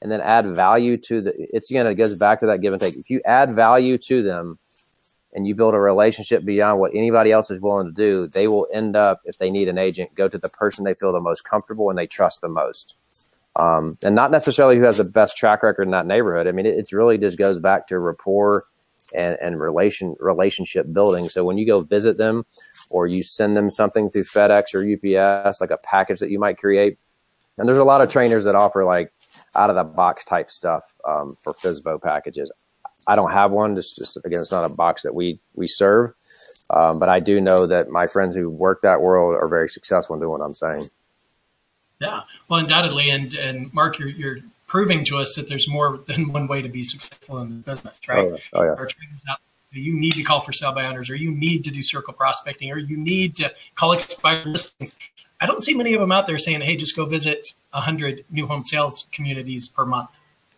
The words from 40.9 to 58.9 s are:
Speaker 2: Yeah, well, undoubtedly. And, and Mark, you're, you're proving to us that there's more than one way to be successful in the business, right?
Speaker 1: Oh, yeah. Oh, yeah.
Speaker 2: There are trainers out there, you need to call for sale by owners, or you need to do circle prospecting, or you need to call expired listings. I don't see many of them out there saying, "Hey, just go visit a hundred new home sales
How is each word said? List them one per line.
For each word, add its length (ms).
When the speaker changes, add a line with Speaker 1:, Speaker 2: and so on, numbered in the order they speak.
Speaker 2:
Yeah, 220
well, 120
undoubtedly. 500
And, 240
and 400
Mark, 240
you're, 100
you're 300
proving 400
to 120
us 160
that 140
there's 200
more 380
than 260
one 140
way 160
to 60
be 160
successful 540
in 100
the 80
business, 420
right? 180
Speaker 1:
Oh, 40
yeah. 80
Oh, 100
yeah. 120
Speaker 2:
There 100
are 20
trainers 420
out 100
there, 80
you 180
need 160
to 80
call 180
for 120
sale 200
by 140
owners, 240
or 60
you 140
need 340
to 60
do 120
circle 320
prospecting, 560
or 80
you 180
need 400
to 160
call 180
expired 540
listings. 500
I 60
don't 160
see 120
many 200
of 60
them 100
out 160
there 120
saying, 240
"Hey, 120
just 220
go 80
visit 480
a 80
hundred 500
new 160
home 180
sales 480